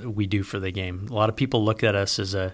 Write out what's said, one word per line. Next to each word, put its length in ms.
we 240
do 160
for 160
the 120
game. 380
A 40
lot 160
of 60
people 280
look 200
at 120
us 240
as 140
a 200